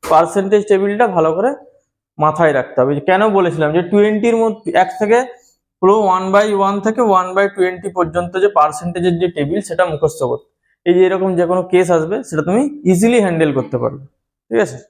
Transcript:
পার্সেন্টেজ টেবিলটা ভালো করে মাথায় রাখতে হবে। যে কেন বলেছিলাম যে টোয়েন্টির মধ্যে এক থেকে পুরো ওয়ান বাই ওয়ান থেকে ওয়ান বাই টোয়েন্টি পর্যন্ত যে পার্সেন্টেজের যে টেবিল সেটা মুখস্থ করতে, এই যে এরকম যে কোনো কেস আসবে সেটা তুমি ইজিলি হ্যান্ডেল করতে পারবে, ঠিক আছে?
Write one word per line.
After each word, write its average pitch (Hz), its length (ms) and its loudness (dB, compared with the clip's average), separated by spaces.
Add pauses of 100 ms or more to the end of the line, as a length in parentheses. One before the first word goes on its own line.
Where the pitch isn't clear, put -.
পার্সেন্টেজ 190 640 2
টেবিলটা 202 360 2 (100)
ভালো 160 220 2
করে 233 140 0 (720)
মাথায় 156 360 2
রাখতে - 220 -6
হবে। 135 160 2
যে 143 120 -6
কেন 185 120 4 (160)
বলেছিলাম 160 380 0
যে 175 60 2 (100)
টোয়েন্টির 214 500 2
মধ্যে 220 280 -4 (140)
এক 247 60 -2 (100)
থেকে 220 200 2 (640)
পুরো 190 140 4 (100)
ওয়ান 185 180 2 (100)
বাই 208 140 4 (120)
ওয়ান 196 160 0 (100)
থেকে 220 240 -2
ওয়ান 185 260 2
বাই 196 100 2 (120)
টোয়েন্টি 185 400 -4
পর্যন্ত 175 360 -2 (100)
যে 202 140 4
পার্সেন্টেজের 170 640 0
যে 180 140 0
টেবিল 151 320 -4
সেটা 170 240 -2
মুখস্থ 151 300 -4 (100)
করতে, - 180 -8 (380)
এই 175 80 4
যে 180 120 4
এরকম 190 220 -2 (100)
যে 175 120 2
কোনো 185 100 0 (100)
কেস 180 160 2 (100)
আসবে 160 180 -2 (120)
সেটা 151 220 -4
তুমি 208 120 2 (300)
ইজিলি 220 340 2
হ্যান্ডেল 165 320 0
করতে 127 260 -6
পারবে, 135 200 -6 (460)
ঠিক 220 160 -2
আছে? 127 120 -12 (120)